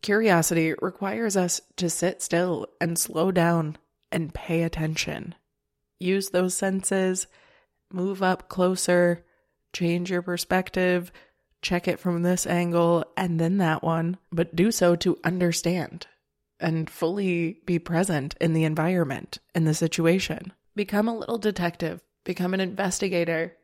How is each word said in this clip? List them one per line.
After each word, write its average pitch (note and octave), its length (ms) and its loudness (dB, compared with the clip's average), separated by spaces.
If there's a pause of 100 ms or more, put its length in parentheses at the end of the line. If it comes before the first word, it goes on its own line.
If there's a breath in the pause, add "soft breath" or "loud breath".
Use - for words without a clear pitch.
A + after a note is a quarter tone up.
Curiosity E3+ 800 4
requires G3+ 560 -4
us F3+ 240 0 (160)
to E3+ 140 -2
sit - 320 -2
still F3 440 0 (140)
and E3+ 180 -2
slow F3 320 0
down E3+ 460 2 (340)
and D#3+ 220 -4
pay E3+ 300 -2
attention. D#3+ 720 -4 (640)
Use F#3+ 320 0
those F3+ 240 2
senses, F#3+ 720 0 (680 soft breath)
move F#3 300 -4
up F#3 260 0
closer, F3+ 760 2 (480)
change F3 380 -2
your F3 120 -2
perspective, F3+ 920 0 (500 soft breath)
check F3 260 -2
it F3 100 0
from F3 240 -2
this F3+ 240 2
angle E3+ 580 2 (120)
and F3 220 0
then E3+ 200 2
that D#3+ 240 2
one, E3 340 0 (140)
but E3+ 240 -2
do G3 160 4
so F3 260 4
to F3 280 0
understand F3 840 -2 (540)
and D#3+ 280 -2
fully F3 800 -2
be F3 120 2
present E3 640 -2
in E3 120 2
the D#3+ 120 4
environment, D#3 760 0 (160)
in E3 100 2
the D#3 100 4
situation. E3 800 0 (220)
Become G#3 340 0
a A#3 80 -4
little A3+ 220 -4
detective, F3 640 -2 (240)
become F3+ 300 -2
an F#3+ 60 0
investigator F3+ 1040 -2